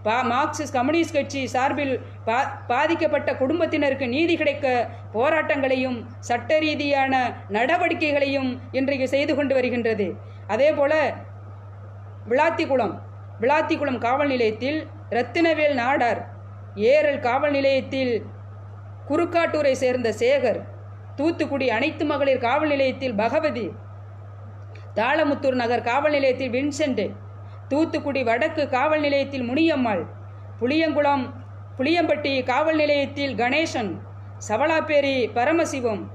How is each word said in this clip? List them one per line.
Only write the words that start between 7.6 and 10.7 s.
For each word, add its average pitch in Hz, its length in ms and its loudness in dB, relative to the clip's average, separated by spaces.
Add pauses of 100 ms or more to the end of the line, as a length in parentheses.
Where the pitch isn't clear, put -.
இன்றைக்கு 262 360 0
செய்து 285 260 2
கொண்டு 269 200 2
வருகின்றது. 226 600 0 (320)
அதே 269 260 4